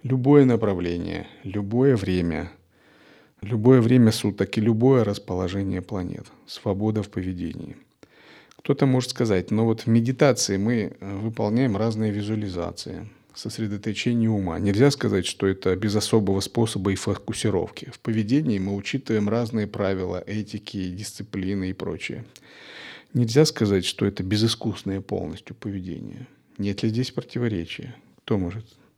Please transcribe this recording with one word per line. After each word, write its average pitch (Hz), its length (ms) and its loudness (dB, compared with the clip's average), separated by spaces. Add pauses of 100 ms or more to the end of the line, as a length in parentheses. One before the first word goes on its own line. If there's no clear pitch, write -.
любое 135 420 6
направление, 87 840 2 (160)
любое 107 520 2
время, 87 560 0 (880)
любое 117 380 6
время 117 320 8
суток - 460 -2
и 110 40 2
любое 117 420 4
расположение 95 800 -4
планет, 90 420 -8 (220)
свобода 107 560 -2
в - 60 -10
поведении. 90 680 -8 (800)
Кто-то 139 300 2
может 127 240 2
сказать: 101 400 0
«Но 110 140 2
вот 113 160 0
в - 60 -6
медитации 117 680 2
мы, 107 420 -2
э, 98 180 -10
выполняем 110 600 0
разные 110 340 0
визуализации, 101 960 -6 (280)
сосредоточение 110 960 -2
ума. 90 260 -2
Нельзя 101 320 4
сказать, 101 380 0
что - 180 -2
это 95 300 2
без 101 200 -2
особого 101 440 2
способа 98 520 0
и 95 40 0
фокусировки. 98 960 -4
В - 60 -20
поведении 110 580 0
мы 98 180 -2
учитываем 104 540 -2
разные 113 380 0
правила 95 580 -2
этики, 101 640 -8
дисциплины 98 800 -6
и 92 40 -6
прочее. 90 520 -8 (840)
Нельзя 123 340 4
сказать, 98 400 2
что - 200 -2
это 101 180 -2
безыскусное 101 800 -2
полностью 90 540 -8
поведение». 95 720 -10 (320)
Нет 101 240 -2
ли 117 60 2
здесь 120 200 -2
противоречия? 113 840 -6 (220)
Кто - 200 -2
может 92 280 -4 (320)